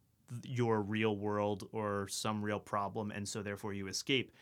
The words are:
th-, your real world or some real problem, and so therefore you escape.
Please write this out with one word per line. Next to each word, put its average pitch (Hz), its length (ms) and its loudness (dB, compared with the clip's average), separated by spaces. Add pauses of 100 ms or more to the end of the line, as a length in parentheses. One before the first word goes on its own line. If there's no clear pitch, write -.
(300)
th-, 123 260 -6
your 113 240 4
real 107 360 2
world 104 560 0
or 101 360 0
some 107 340 -2
real 104 180 0
problem, 104 500 -2
and 101 180 -4
so 110 140 -4
therefore 101 320 -4
you 98 120 -4
escape. 117 560 0